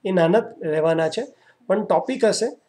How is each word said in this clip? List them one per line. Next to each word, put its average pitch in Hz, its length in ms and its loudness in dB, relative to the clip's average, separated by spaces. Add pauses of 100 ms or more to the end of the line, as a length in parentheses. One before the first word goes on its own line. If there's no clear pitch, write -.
એ 190 40 -2
નાના 180 280 4
જ 226 40 -10 (180)
રહેવાના 160 460 0
છે, 226 180 -6 (400)
પણ 202 180 0
topic 196 400 0
હશે 220 320 0 (120)